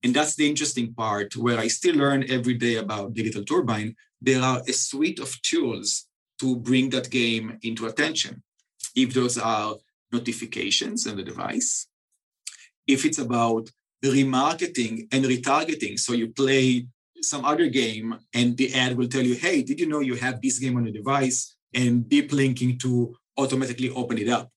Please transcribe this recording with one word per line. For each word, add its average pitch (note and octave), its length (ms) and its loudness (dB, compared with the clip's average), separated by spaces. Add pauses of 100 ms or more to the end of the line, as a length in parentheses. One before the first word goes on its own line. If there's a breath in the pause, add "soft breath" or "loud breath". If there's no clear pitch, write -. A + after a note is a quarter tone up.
And B2 80 4
that's D3+ 220 2
the D3 140 4
interesting C3 440 -2
part G#2 440 -2
where A#2 200 2
I A2+ 120 0
still E3+ 260 2
learn C#3 340 4
every B2 260 0
day A#2 200 0
about G#2 380 -6
Digital G#2 320 -4
Turbine. A2+ 500 0 (260 soft breath)
There C3 200 4
are B2 260 2
a B2+ 60 0
suite D#3+ 460 -2
of C3 220 -10
tools A#2+ 640 -2 (340)
to B2+ 160 0
bring B2+ 320 2
that B2+ 200 -2
game A2+ 520 -2
into A2+ 240 -6
attention. D#3 580 -4 (540)
If B2+ 160 2
those B2 240 2
are G#2+ 380 -2 (360)
notifications A#2 960 -4
on - 80 -6
the - 80 -8
device, - 640 -4 (1000 loud breath)
if C3+ 200 2
it's D3 120 2
about A#2 520 0 (340)
remarketing C3+ 1080 0
and C3+ 100 2
retargeting, C#3 760 0
so - 140 -2
you A2+ 180 0
play C3 580 4 (340)
some C#3 240 -4
other D#3 220 4
game A2+ 520 -2 (140)
and A#2+ 240 2
the C3 160 0
ad B2+ 240 2
will B2 100 2
tell B2+ 160 0
you, B2 120 2
"Hey, E3 280 2
did C#3 160 -4
you E3+ 80 2
know D3+ 140 0
you B2+ 140 0
have A#2+ 260 -4
this B2+ 180 0
game B2+ 160 0
on A#2+ 80 2
your A2 100 -2
device?" B2+ 640 -2 (180)
And A#2+ 360 2
deep D3 240 4
linking B2+ 460 2
to B2 360 0 (220)
automatically C3 520 0
open A#2 280 -4
it G#2+ 100 0
up. - 280 0